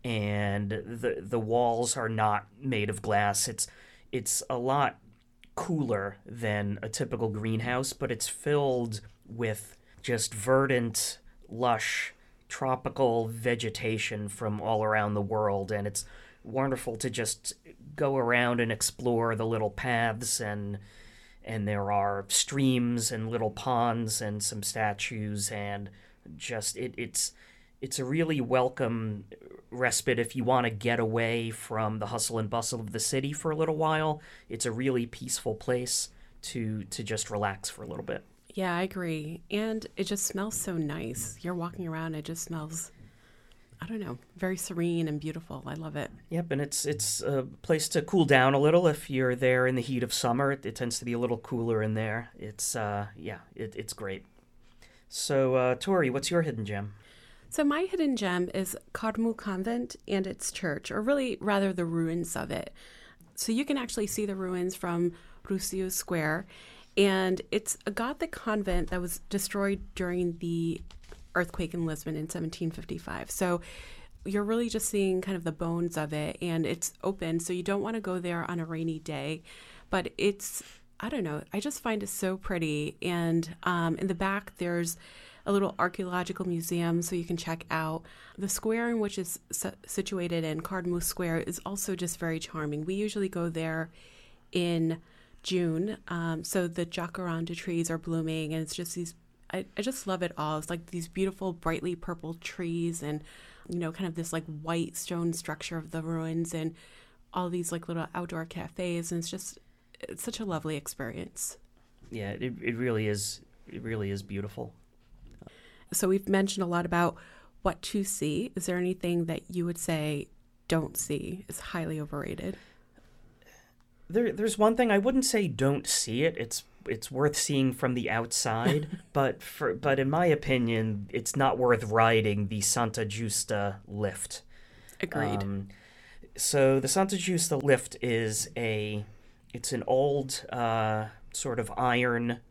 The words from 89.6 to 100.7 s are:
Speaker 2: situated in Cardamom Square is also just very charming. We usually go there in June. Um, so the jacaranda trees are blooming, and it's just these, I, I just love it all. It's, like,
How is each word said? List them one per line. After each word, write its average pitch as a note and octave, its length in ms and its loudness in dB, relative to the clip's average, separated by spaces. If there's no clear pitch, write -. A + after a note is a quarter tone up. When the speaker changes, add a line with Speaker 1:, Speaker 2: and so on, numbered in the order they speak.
Speaker 2:
situated F3 580 -2
in D#3 160 -2
Cardamom F3 400 -2
Square E3 420 0
is - 240 -4
also G3 300 -2
just F3 240 -4
very E3 180 0
charming. D3+ 460 -4
We F#3 120 -2
usually G3+ 340 -2
go E3+ 180 -2
there D#3+ 420 -2
in E3 460 2
June. F3+ 560 0
Um, E3+ 340 -2
so F3 240 0
the E3+ 180 -2
jacaranda E3+ 720 -4
trees E3+ 340 -2
are E3 80 0
blooming, D#3+ 560 -2
and D#3+ 80 -2
it's D#3 140 -6
just E3+ 180 -8
these, E3+ 220 -6
I, F#3+ 160 -4
I G#3 60 -4
just C4 220 -4
love F#3 160 0
it F3 160 -2
all. D3+ 200 0
It's, D#3 120 -6
like, E3+ 180 -4